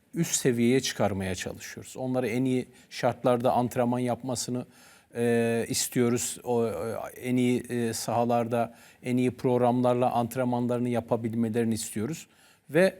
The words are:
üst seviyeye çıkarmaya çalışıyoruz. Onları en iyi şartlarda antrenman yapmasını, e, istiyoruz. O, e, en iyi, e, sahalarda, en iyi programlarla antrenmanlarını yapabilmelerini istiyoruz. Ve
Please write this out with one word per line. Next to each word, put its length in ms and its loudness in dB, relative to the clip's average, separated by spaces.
üst 220 -2
seviyeye 440 4
çıkarmaya 560 -2
çalışıyoruz. 600 -12
Onları 300 -2
en 180 0
iyi 220 0
şartlarda 640 2
antrenman 460 0
yapmasını, 640 -4
e, 540 2
istiyoruz. 720 0
O, 240 0
e, 40 -2
en 140 -2
iyi, 340 2
e, 240 -2
sahalarda, 840 0
en 140 0
iyi 140 2
programlarla 800 2
antrenmanlarını 800 0
yapabilmelerini 840 0
istiyoruz. 540 -6
Ve 300 4